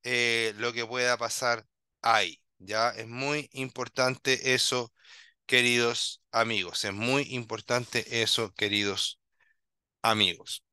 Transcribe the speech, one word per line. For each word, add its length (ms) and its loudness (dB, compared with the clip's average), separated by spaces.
Eh, 540 2
lo 160 -2
que 120 -4
pueda 320 0
pasar 480 -2
ahí, 400 2
¿ya? 320 0
Es 160 -12
muy 460 -4
importante 1000 0
eso, 400 0
queridos 760 2
amigos, 540 0
es 80 -4
muy 360 0
importante 960 -4
eso, 300 0
queridos 680 -2
amigos. 720 0